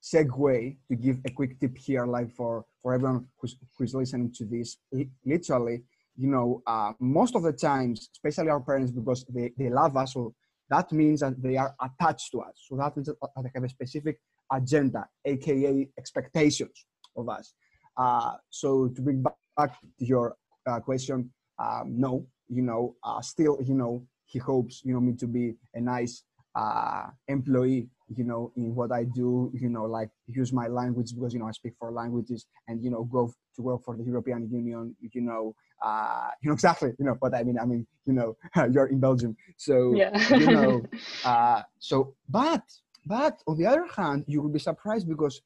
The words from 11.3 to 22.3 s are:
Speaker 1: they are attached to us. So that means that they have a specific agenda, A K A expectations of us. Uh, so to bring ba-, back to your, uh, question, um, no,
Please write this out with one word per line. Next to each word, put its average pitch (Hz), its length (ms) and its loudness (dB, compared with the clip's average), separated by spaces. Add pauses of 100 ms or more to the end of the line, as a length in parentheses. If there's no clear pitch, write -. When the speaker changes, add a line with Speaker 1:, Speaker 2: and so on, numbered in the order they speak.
Speaker 1:
they 131 140 0
are 131 240 -2
attached 151 520 -2
to 113 100 -4
us. - 100 -14 (160)
So 131 80 -8
that 143 180 -4
means 143 140 -6
that 147 80 -8 (260)
they 123 120 -6
have 127 100 -4
a 127 60 -4
specific 143 480 -6 (340)
agenda, 127 540 2 (180)
A 139 140 -2
K 135 280 0
A 139 220 2 (100)
expectations - 840 0 (320)
of 120 140 -6
us. - 240 -10 (420)
Uh, 120 380 2 (160)
so 135 380 2
to 127 140 -6
bring 131 200 0
ba-, 143 120 0 (220)
back 147 240 0
to - 60 -20 (180)
your, 120 320 2 (300)
uh, 120 140 -2
question, 127 500 -4 (280)
um, 117 400 -6
no, 131 280 0 (220)